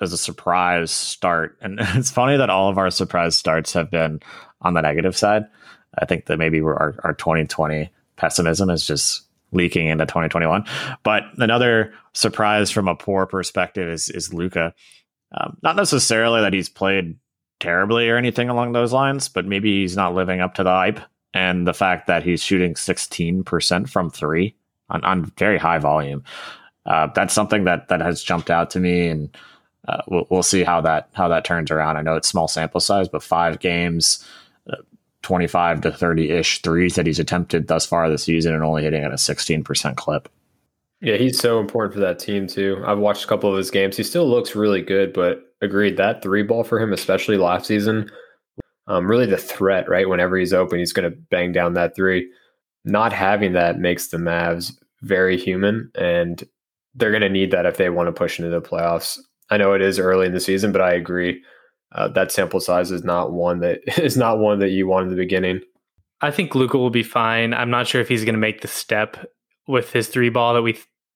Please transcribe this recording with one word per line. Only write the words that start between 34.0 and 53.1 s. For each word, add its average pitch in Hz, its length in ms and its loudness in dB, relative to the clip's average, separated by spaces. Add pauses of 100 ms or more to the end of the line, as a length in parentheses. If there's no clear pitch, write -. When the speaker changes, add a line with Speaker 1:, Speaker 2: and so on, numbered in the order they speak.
Speaker 1:
uh, - 60 -8 (440)
twenty-five 85 640 0
to 80 100 0
thirty-ish 80 720 0
threes 85 320 2
that 82 120 2
he's 80 120 0
attempted 82 500 -2
thus 82 160 2
far 85 240 0
this 76 160 0
season 82 300 2
and 78 100 0
only 78 180 0
hitting 76 220 -2
at 65 80 -4
a 69 60 -6
sixteen - 440 -2
percent 71 360 -4
clip. - 320 -4 (720)
Speaker 2:
Yeah, 110 140 0
he's 123 220 2
so 117 220 2
important 104 320 -2
for 101 80 -4
that 90 180 0
team, 98 280 -4
too. 98 400 -2
I've 104 120 0
watched 104 260 0
a - 40 -10
couple 104 220 0
of 95 80 0
his 95 120 -4
games. 98 280 0
He 107 40 0
still 170 240 0
looks 120 300 0
really 104 240 2
good, 95 320 0
but 87 300 0 (180)
agreed, 101 380 0
that 104 240 0
three 98 200 0
ball 113 220 0
for 110 160 -2
him, 107 140 0
especially 98 420 0
last 90 300 2
season, 107 440 0 (800)
um, 92 220 2
really 120 160 4
the 95 100 2
threat, 95 520 0
right? 92 200 2
Whenever 90 300 2
he's 92 160 0
open, 90 240 2
he's 87 140 -2
gonna 87 180 0
bang 90 400 -2
down 87 240 0
that 87 220 0
three. 92 340 0 (540)
Not 107 280 2